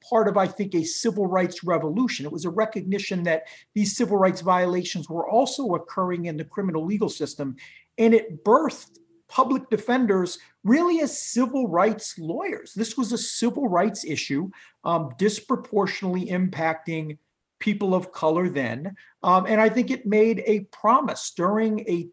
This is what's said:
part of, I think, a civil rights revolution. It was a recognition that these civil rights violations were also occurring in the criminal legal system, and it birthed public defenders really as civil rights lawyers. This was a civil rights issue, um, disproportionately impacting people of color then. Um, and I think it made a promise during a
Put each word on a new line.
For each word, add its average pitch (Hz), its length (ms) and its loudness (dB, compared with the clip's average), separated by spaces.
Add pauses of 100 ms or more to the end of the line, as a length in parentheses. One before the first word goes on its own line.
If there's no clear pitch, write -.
part 220 200 2
of, 185 100 0
I 190 80 4
think, 185 300 -4
a 160 80 2
civil 202 420 -2
rights 180 380 -2
revolution. 165 640 -2
It 147 80 -10
was 170 120 -8
a 175 40 -4
recognition 196 760 -2
that 160 220 0 (280)
these 208 220 0
civil 202 220 2
rights 190 240 2
violations 180 680 0
were 160 180 -4
also 226 460 0
occurring 175 520 -4
in 160 120 -6
the 160 60 -6
criminal 165 420 -4
legal 202 240 0
system, 139 460 -6 (420)
and 226 160 6
it 175 300 2
birthed - 560 2 (300)
public 262 400 0
defenders 214 680 2 (280)
really 330 340 4
as - 180 -2
civil 254 520 0
rights 190 500 0
lawyers. 226 540 -8
This 220 240 -4
was 240 160 -2
a 226 40 -2
civil 240 520 -2
rights 185 340 0
issue, 156 480 -4 (320)
um, 165 340 -2
disproportionately 196 1080 -2
impacting 160 920 -2 (420)
people 202 360 0
of 180 160 -2
color 165 380 0
then. 143 480 -4 (260)
Um, 185 220 4
and 214 160 4
I 220 80 6
think 233 200 0
it 262 160 -6
made 214 400 4
a 214 160 2 (100)
promise 226 600 0
during 214 560 0
a 170 260 -2